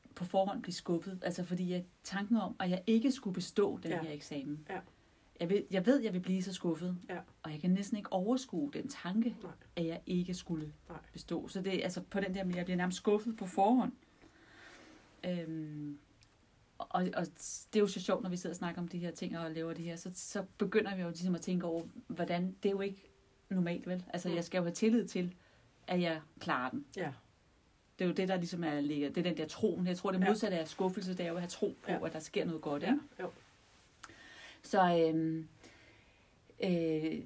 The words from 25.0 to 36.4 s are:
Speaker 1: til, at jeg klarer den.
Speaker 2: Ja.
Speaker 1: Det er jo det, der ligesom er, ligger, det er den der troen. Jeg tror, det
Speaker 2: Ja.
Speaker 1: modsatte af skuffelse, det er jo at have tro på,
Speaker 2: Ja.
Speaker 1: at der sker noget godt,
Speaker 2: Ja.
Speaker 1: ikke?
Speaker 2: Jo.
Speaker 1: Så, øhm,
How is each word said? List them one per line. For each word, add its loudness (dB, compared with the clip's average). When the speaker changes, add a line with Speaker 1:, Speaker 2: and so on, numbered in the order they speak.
Speaker 1:
til, -2
at 2
jeg 0
klarer 0
den. -6
Speaker 2:
Ja. -4
Speaker 1:
Det 0
er 4
jo 2
det, 2
der 2
ligesom -2
er, 0
ligger, 2
det -2
er 4
den -2
der -2
troen. 0
Jeg 0
tror, 0
det 2
Speaker 2:
Ja. 6
Speaker 1:
modsatte 4
af -2
skuffelse, -2
det -4
er -2
jo -2
at -4
have -4
tro -2
på, -6
Speaker 2:
Ja. -2
Speaker 1:
at -4
der -6
sker -2
noget -4
godt, -2
Speaker 2:
Ja. 0
Speaker 1:
ikke? 2
Speaker 2:
Jo. -4
Speaker 1:
Så, 6
øhm, 0